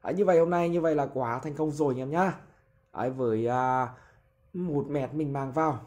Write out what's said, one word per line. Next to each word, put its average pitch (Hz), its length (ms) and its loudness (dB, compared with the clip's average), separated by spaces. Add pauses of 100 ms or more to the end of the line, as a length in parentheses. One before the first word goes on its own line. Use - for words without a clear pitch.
Đấy, 131 100 -2
như 196 100 2
vậy 180 140 6
hôm 165 120 6
nay 175 180 2
như 170 120 2
vậy 160 140 2
là 143 120 0
quá 127 320 -2
thành 147 160 -8
công 156 160 -2
rồi 143 240 0
anh 127 60 -6
em 131 100 -6
nhá. 175 240 2 (580)
Đấy, 120 180 -2
với, 117 360 0
à, 127 480 0 (580)
một 160 360 -2
mét 139 260 -4
mình 151 180 -2
mang 139 200 -4
vào. 151 340 0